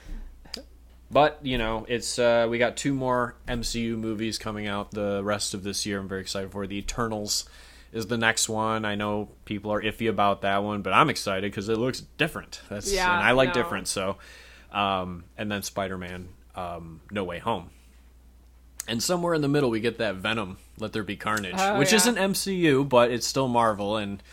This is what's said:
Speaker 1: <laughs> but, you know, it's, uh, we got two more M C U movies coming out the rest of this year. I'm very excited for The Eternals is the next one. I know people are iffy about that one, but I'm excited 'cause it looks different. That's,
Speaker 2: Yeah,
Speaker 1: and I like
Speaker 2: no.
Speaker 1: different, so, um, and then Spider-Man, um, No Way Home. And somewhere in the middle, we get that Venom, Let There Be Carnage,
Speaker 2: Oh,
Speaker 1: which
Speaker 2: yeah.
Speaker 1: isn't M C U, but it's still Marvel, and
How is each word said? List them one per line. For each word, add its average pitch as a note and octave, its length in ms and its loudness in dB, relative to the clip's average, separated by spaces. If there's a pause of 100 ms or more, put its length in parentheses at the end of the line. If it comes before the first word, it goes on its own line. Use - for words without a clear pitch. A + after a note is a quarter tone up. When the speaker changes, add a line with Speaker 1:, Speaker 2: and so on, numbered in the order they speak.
(540)
Speaker 1:
<laughs> - 560 -20
but, D3 340 4
you B2+ 140 0
know, A2+ 300 -2
it's, A#2+ 320 -2
uh, A#2 300 6
we A#2 80 0
got A#2 180 2
two C#3 180 0
more B2+ 420 0 (120)
M B2 160 -2
C - 200 -2
U A#2 120 -2
movies A2 420 -4
coming G#2 300 -6
out G2+ 240 -4
the G2+ 320 -2
rest G#2 300 -2
of G2 100 -8
this G2+ 220 -4
year. G2+ 140 -2
I'm G2 100 -8
very F#2+ 100 -4
excited G2 320 -6
for G2 160 -6
The G2 100 -8
Eternals G#2+ 720 -4 (440)
is A2 160 -6
the A#2 100 -2
next A2+ 320 4
one. A2 360 0
I G#2 100 -2
know G#2 340 -2 (160)
people G#2 280 -4
are G#2 80 0
iffy G#2+ 280 0
about G2+ 320 2
that G2 220 2
one, G#2 180 -2
but F#2 120 0
I'm C#3 160 8
excited G2+ 440 -2
'cause G2+ 160 -6
it A2+ 80 0
looks B2 240 -2 (160)
different. - 520 -4
That's, G#2 220 -6
Speaker 2:
Yeah, F#3 240 2
Speaker 1:
and F3 100 2
I A2+ 60 6
like C3 180 6
Speaker 2:
no. F3 60 -2
Speaker 1:
different, G#2 320 -2
so, F#2+ 300 -2 (540)
um, F#2 540 0 (120)
and G#2+ 140 -6
then G2+ 100 -2
Spider-Man, F2+ 680 -6 (260)
um, E2+ 460 -10 (100)
No G2+ 120 -2
Way F2 160 -6
Home. F2+ 300 -4 (1160)
And A#2 140 -2
somewhere F3 320 0
in D#3+ 80 2
the C#3+ 60 2
middle, C#3+ 220 4
we A2+ 100 2
get A2 200 0
that G#2+ 160 0
Venom, G2 420 -2 (220)
Let G#2+ 140 -6
There A2 100 -2
Be G2 120 -6
Carnage, G#2 420 -2
Speaker 2:
Oh, G3 200 2
Speaker 1:
which C#3+ 140 4
Speaker 2:
yeah. A3 60 8
Speaker 1:
isn't A3 200 4
M F#3+ 160 2
C F#3+ 220 -2
U, D3+ 280 4
but B2 280 6
it's A#2 160 -2
still C3+ 200 0
Marvel, A2 500 2
and G2+ 360 -6